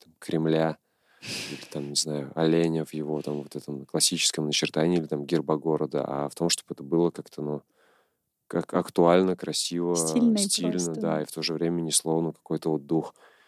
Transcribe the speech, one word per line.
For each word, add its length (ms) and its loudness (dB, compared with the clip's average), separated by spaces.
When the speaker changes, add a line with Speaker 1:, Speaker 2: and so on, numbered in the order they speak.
Speaker 1:
там, 160 -20
Кремля — 580 0
или 220 -12
там, 200 -8
не 60 -10
знаю, 400 -2
оленя 500 4
в 80 -12
его 280 -4
там 220 -4
вот 120 -14
этом 300 -8
классическом 640 0
начертании 520 2
или 80 -2
там 180 -4
герба 320 0
города, 480 0
а 240 -4
в 60 -12
том, 140 0
чтобы 260 -6
это 80 -12
было 280 2
как-то, 320 -12
ну, 200 -6
как 280 -4
актуально, 600 6
красиво, 600 -2
Speaker 2:
Стильно 480 2
и 40 -2
Speaker 1:
стильно, 460 -2
Speaker 2:
просто, 60 -8
Speaker 1:
да, 200 0
Speaker 2:
да. 20 -4
Speaker 1:
и 20 -6
в 60 -12
то 120 -8
же 120 -2
время 260 0
несло, 400 0
ну, 120 -2
какой-то 380 -4
вот 160 -2
дух. 280 0